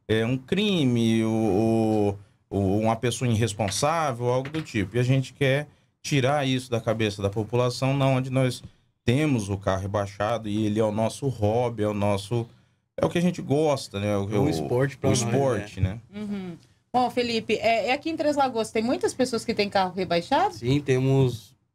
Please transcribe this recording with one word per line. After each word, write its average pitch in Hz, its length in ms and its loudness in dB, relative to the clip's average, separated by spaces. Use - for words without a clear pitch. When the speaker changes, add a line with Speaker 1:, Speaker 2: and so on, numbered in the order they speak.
Speaker 1:
é, 110 160 2
um 131 140 -2
crime, 131 880 2
ou, 110 280 2
ou, 110 680 2
ou 98 320 0
uma 110 160 2
pessoa 120 340 -2
irresponsável, 120 1000 0
algo 127 200 0
do 156 140 -6
tipo. 107 340 -4
E - 20 0
a 123 40 2
gente 131 320 0
quer 139 320 0
tirar 139 480 0
isso 127 220 -2
da 113 100 -2
cabeça 107 400 -2
da 98 80 0
população, 123 640 0
na 139 120 2
onde 131 240 0
nós 127 320 0
temos 123 460 2
o 95 80 -2
carro 95 240 0
rebaixado 104 640 -2
e 107 160 0
ele 107 160 0
é 110 40 4
o 107 80 0
nosso 110 360 -2
hobby, 117 540 0
é 104 60 0
o 104 40 -2
nosso, 104 560 -2
é - 80 0
o 165 40 2
que 180 100 -2
a 170 40 0
gente 180 200 0
gosta, 139 560 0
né? 104 180 0
O, 101 160 -2
Speaker 2:
É 101 60 2
um - 60 4
Speaker 1:
o, - 40 2
Speaker 2:
esporte 135 480 -2
pra 135 120 0
Speaker 1:
o - 20 4
Speaker 2:
nós, 127 120 2
Speaker 1:
esporte, 117 580 0
Speaker 2:
né? 95 180 -2
Speaker 1:
né? 208 80 -12
Speaker 3:
Uhum. 190 360 -8
Bom, 247 180 2
Felipe, 233 440 -2
é, 226 340 2
é 254 40 2
aqui 294 160 -4
em 320 80 -4
Três 294 200 0
Lagoas 226 340 0
tem 220 140 -2
muitas 285 280 0
pessoas 247 320 -2
que 233 80 -4
têm 202 160 -2
carro 185 260 0
rebaixado? 196 600 0
Speaker 2:
Sim, 131 260 0
temos 131 760 2